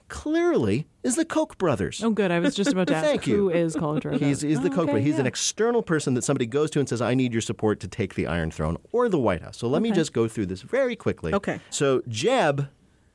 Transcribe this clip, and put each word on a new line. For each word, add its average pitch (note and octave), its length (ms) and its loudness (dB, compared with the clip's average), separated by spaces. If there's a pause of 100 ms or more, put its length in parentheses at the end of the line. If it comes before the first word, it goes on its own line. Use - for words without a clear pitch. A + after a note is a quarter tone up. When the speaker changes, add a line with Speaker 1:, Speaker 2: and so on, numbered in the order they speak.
Speaker 1:
clearly C4+ 800 0 (160)
is B3 140 -2
the D#4+ 80 2
Koch D#4 320 -2
brothers. F3 480 -2
Speaker 2:
Oh, A3+ 60 2
good. G3 200 0
I E3+ 80 2
was F3+ 160 2
just G3+ 160 0
about F#3 180 0
to - 60 0
Speaker 1:
<laughs> - 20 2
Speaker 2:
ask, D#3+ 100 0
Speaker 1:
Thank C#4+ 200 0
you. G#3 100 2
Speaker 2:
who G3 140 2
is E3 260 2
Khal D3+ 220 -2
Drogo? D3 220 -4
Speaker 1:
He's, C#3+ 220 2
he's D3+ 180 0
the C#4 80 0
Speaker 2:
Oh, C#4 40 0
Speaker 1:
Koch C4+ 80 0
Speaker 2:
okay, - 120 2
Speaker 1:
brother. - 80 2
He's D3 180 2
an C3 60 2
Speaker 2:
yeah. B2 40 0
Speaker 1:
external A3+ 540 0
person D3 320 0
that A#2+ 80 0
somebody C3 220 0
goes C#3+ 280 0
to D3 80 2
and B2+ 80 0
says, A#2+ 120 -2
"I A#2+ 140 2
need B2+ 180 2
your A2+ 80 0
support G#2+ 400 0
to G2+ 80 -10
take - 260 -4
the F2+ 120 -2
Iron E2 240 0
Throne," D#2+ 260 -2 (160)
or A#3+ 160 2
the F3+ 100 2
White G2+ 220 2
House. - 160 -14
So A#2 120 -4
let D3+ 120 2
me A3+ 80 0
Speaker 2:
Okay. G3+ 80 0
Speaker 1:
just D#3 160 0
go A#2 160 2
through G#2+ 180 -2
this F#2 140 -6
very B3 360 -2
quickly. E2+ 360 -4
Speaker 3:
Okay. E3+ 280 -4 (100)
Speaker 1:
So C#3 380 2
Jeb C#3+ 600 0 (460)